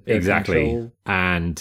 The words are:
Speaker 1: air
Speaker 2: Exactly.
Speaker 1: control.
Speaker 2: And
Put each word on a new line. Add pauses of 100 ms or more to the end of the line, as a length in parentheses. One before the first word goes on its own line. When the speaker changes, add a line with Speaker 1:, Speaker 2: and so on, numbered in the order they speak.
Speaker 1:
air
Speaker 2:
Exactly.
Speaker 1:
control. (140)
Speaker 2:
And